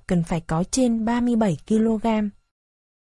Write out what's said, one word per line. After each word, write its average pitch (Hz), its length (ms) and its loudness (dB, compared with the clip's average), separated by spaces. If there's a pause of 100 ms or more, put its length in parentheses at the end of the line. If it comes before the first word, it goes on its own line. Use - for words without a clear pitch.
cần 175 180 0
phải 165 160 -4
có 160 240 -2
trên 233 400 0
ba 240 160 -2
mươi 240 160 2
bảy 208 300 2
ki-lô-gam. 220 640 0 (720)